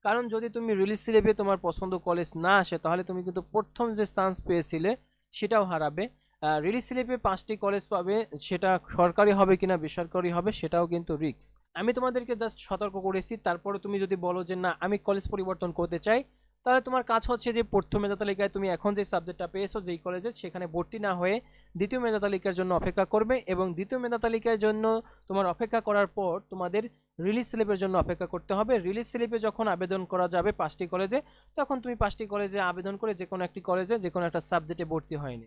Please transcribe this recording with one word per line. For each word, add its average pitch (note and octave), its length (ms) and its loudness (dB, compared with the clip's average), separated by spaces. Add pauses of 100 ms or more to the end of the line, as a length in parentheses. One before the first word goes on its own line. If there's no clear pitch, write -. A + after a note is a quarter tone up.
কারণ A#3 180 2 (100)
যদি A3+ 220 -2
তুমি A3+ 160 -2 (100)
রিলিজ G3+ 240 2
স্লিপে G#3+ 340 6
তোমার G3 260 2
পছন্দ F#3 280 -2 (140)
কলেজ E3+ 220 0 (160)
না F#3+ 80 6 (100)
আসে E3+ 200 -4
তাহলে F3 260 0
তুমি F3+ 180 -4
কিন্তু F3+ 140 -4 (120)
প্রথম G#3+ 320 0 (120)
যে G#3 80 2 (100)
চান্স F#3+ 200 2 (120)
পেয়েছিলে E3+ 440 0 (460)
সেটাও G#3+ 340 2
হারাবে। D#3 320 -2 (380)
আহ, D3+ 240 2
রিলিজ A#3 240 0
স্লিপে B3+ 280 -2 (100)
পাঁচটি F#3+ 260 -2 (120)
কলেজ G3 180 0 (100)
পাবে, F#3 220 0 (320)
সেটা F#3+ 220 0 (280)
সরকারি F3+ 420 6
হবে F#3+ 220 8
কিনা F#3+ 220 2
বেসরকারি F3 540 -2
হবে F3+ 120 0 (100)
সেটাও E3+ 340 2
কিন্তু E3+ 180 -2 (120)
রিস্ক। - 260 -4 (300)
আমি A3 180 2
তোমাদেরকে B3 440 -2
just A3 160 -6 (100)
সতর্ক G3 280 -4 (120)
করেছি, F#3+ 260 -2 (140)
তারপরে F#3+ 380 -2
তুমি G3+ 180 -2
যদি F#3+ 120 0 (120)
বলো F3+ 220 -2
যে F#3 140 -2
না F3+ 80 2 (140)
আমি G3+ 120 2 (100)
কলেজ G3 260 0
পরিবর্তন F#3 360 -4 (100)
করতে E3+ 280 -2
চাই, A#3 140 4 (440)
তাহলে B3+ 220 4
তোমার B3+ 240 0
কাজ A3+ 200 2
হচ্ছে A#3+ 260 0
যে A#3 40 2 (120)
প্রথম G3+ 300 2
মেধা G3+ 180 -2
তালিকায় G3+ 340 0
তুমি G3 200 0
এখন G#3 220 0
যে G#3 140 0
সাবজেক্টটা F3 420 -4
পেয়েছো G3 240 -4 (100)
যেই F3 180 -6
কলেজে F3+ 240 -4 (120)
সেখানে F3+ 240 -8 (100)
ভর্তি F3 300 -4
না G3 140 2
হয়ে F#3 160 4 (400)
দ্বিতীয় G3+ 300 -2
মেধা A3 200 2
তালিকার F#3+ 340 0
জন্য F#3 200 0
অপেক্ষা F#3 340 2
করবে A3 220 4 (180)
এবং F#3 120 2 (120)
দ্বিতীয় G3 260 -4
মেধা A#3 220 0
তালিকার A3+ 400 2
জন্য G#3+ 180 2 (440)
তোমার F#3+ 260 2
অপেক্ষা A3+ 340 0
করার G3+ 200 4 (100)
পর F#3 160 0 (160)
তোমাদের F#3 340 -2 (420)
রিলিজ A3+ 260 2
স্লিপের G#3 320 2
জন্য F#3+ 200 0
অপেক্ষা F3 300 -2
করতে F3+ 200 -4
হবে। G#3+ 200 2 (140)
রিলিজ A3 240 -2
স্লিপে A#3 280 -2
যখন A3 260 -2 (100)
আবেদন F#3 300 -2
করা F3+ 220 0
যাবে F3+ 240 2
পাঁচটি F3 360 -4
কলেজে F#3+ 320 0 (380)
তখন C#4 260 0
তুমি A#3+ 120 -4
পাঁচটি A3 280 0 (100)
কলেজে G3+ 260 -2 (120)
আবেদন F3+ 260 -6
করে A3 220 -2
যে F#3 120 -6
কোনো F#3 160 -4
একটি F3+ 140 -10
কলেজে F#3 420 0
যে F3 60 -2
কোনো F3+ 200 -2
একটা E3 200 -2
সাবজেক্টে E3 440 -2
ভর্তি D#3 220 -4
হয়নি। B2 320 -8